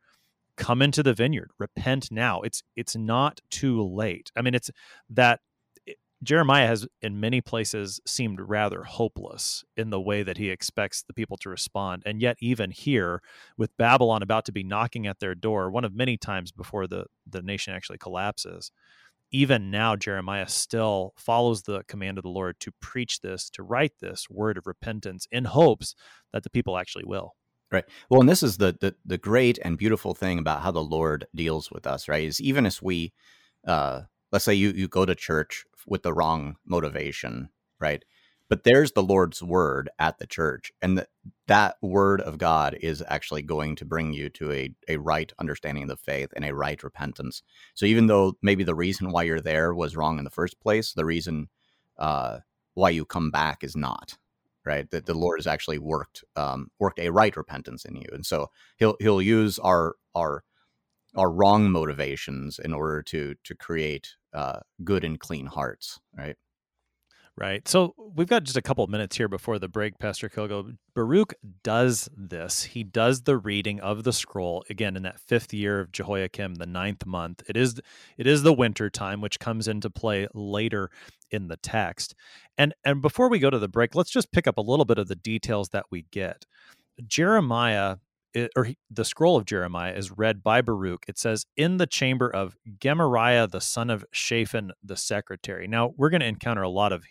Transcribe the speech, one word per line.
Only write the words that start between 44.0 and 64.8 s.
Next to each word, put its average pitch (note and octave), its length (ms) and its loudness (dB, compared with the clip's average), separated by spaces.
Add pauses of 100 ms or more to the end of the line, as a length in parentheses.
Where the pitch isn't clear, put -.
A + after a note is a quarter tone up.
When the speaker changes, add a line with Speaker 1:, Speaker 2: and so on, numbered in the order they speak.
Speaker 2:
you C#2+ 180 -8
to D2+ 220 -8
a, C2+ 200 -4 (160)
a D#2 100 -2
right D#2 400 -2
understanding D2 460 -6
of C#2 60 -8
the B1+ 60 -8
faith C#2 400 -6
and C#2+ 80 -6
a C#2+ 120 -4
right C#2+ 260 -4
repentance. C#2 640 -12 (320)
So G2+ 100 0
even A2 220 8
though G2 340 6
maybe G2+ 220 4
the E2+ 100 0
reason F#2 380 -2
why E2+ 100 2
you're E2 180 0
there D#2+ 360 0
was D#2+ 200 -4
wrong D#2 220 0
in C#2+ 60 -6
the C2+ 80 -8
first - 280 -4
place, A2 340 0
the D#2+ 120 -2
reason, E2 440 -4 (500)
uh, B1+ 400 -2 (340)
why F#2 160 6
you D#2+ 160 2
come D#2+ 240 -2
back D2 340 -2
is C#2 120 -10
not, - 420 -6 (480)
right? D2 240 -4
That E2 160 -6
the E2+ 80 -2
Lord E2 240 0
has D2+ 80 -6
actually D#2 320 -2
worked, D2 460 -4 (120)
um, C#2 440 -4
worked G2 180 0
a E2+ 140 -2
right G#2 260 4
repentance - 480 -12
in C2 120 -14
you, - 140 -14
and - 140 -12
so D2+ 220 -2 (300)
he'll, A2 220 4
he'll G#2 220 4
use G#2+ 380 4
our, E2+ 340 4 (220)
our, D#2 280 -2 (720)
our F#2+ 140 4
wrong G2+ 400 6
motivations C#2+ 880 -2
in D#2+ 160 -6
order D2+ 300 -4
to, D2 400 -6
to - 100 -16
create, D#2 640 -6 (180)
uh, C#2 280 -6 (220)